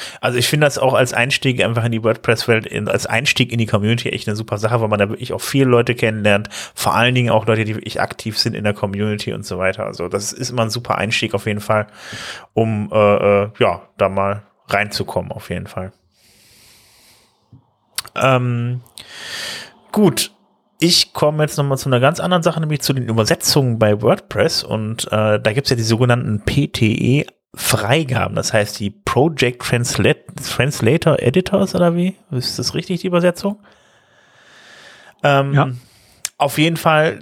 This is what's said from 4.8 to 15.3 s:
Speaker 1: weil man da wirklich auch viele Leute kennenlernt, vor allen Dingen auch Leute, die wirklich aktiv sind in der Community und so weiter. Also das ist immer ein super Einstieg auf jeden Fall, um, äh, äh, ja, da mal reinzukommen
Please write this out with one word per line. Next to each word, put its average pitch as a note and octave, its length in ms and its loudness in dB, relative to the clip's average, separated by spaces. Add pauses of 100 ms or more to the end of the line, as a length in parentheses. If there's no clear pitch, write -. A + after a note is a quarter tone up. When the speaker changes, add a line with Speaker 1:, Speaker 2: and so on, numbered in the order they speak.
Speaker 1:
weil A2 80 0
man G#2+ 100 0
da G2+ 120 2
wirklich - 240 -8
auch - 80 -6
viele C3+ 240 2
Leute A#2+ 280 4
kennenlernt, G#2+ 540 2 (260)
vor - 200 0
allen A#2+ 200 4
Dingen B2 160 2
auch A2 160 2
Leute, A2 180 2
die G#2+ 100 -4
wirklich - 260 -8
aktiv - 380 -6
sind A2+ 180 -2
in G#2 80 -6
der G#2 80 2
Community G#2 640 -4
und G#2 100 -10
so F#2 140 -8
weiter. F#2+ 260 -2
Also G2 240 -6
das G2+ 240 -4
ist B2+ 160 -8
immer B2 140 -2
ein A2 80 0
super A#2+ 260 -4
Einstieg G#2+ 380 -2
auf G2+ 100 -4
jeden G#2 160 -4
Fall, G#2+ 260 0 (680)
um, G#2+ 380 0
äh, G2+ 500 4
äh, G#2+ 160 -4
ja, F#2 240 0 (160)
da G2 100 4
mal G2 340 -2 (260)
reinzukommen G2+ 640 -2